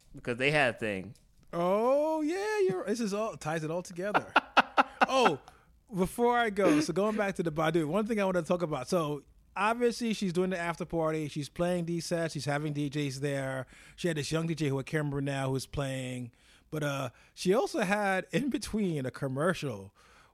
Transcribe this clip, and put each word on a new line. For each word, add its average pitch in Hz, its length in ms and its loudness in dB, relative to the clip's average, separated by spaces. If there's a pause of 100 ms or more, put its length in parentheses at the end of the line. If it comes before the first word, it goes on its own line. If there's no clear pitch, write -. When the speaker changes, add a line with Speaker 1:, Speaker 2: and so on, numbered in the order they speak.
(160)
Speaker 1:
because 123 220 -4
they 135 140 2
had 139 240 4
a - 20 -16
thing. 101 360 -4 (400)
Speaker 2:
Oh, 254 680 2
yeah. 392 460 -2
You're, 370 180 -2
this 214 140 -2
is 202 140 -2
all, 208 240 -4
ties 156 260 -4
it 151 80 -4
all 175 100 -4
together. 185 500 -2
<laughs> - 120 4 (640)
Oh, 233 320 4 (560)
before 240 420 2
I 233 140 2
go, 185 300 6
so 160 120 0
going 214 220 2
back 196 220 0
to 185 60 0
the 165 80 0
Badu, 160 360 2
one 202 180 0
thing 214 160 0
I 196 40 2
wanna 180 180 2
talk 180 180 2
about. 151 260 -2
So 147 360 0 (320)
obviously 233 580 2
she's 190 200 0
doing 185 180 2
the 180 80 -2
after 170 260 -2
party. 160 440 0
She's 147 200 -6
playing 175 360 0
these 170 200 -4
sets. 165 300 -2
She's 135 100 -6
having 147 280 -2
D 147 180 -2
Js 143 240 -2
there. 135 500 -4 (300)
She - 120 -2
had 160 100 0
this 143 140 -2
young 160 140 2
D 165 80 0
J 151 140 0
who 135 120 2
I 131 40 -4
can't 156 220 -2
remember 143 160 -2
now 135 280 -2
who's 131 160 -2
playing. 127 640 -6 (400)
But, 151 140 -4
uh, 139 260 -2 (240)
she 180 220 2
also 330 240 0
had 196 520 0
in 262 200 0
between 185 560 -2
a - 40 -6
commercial 135 800 -2 (420)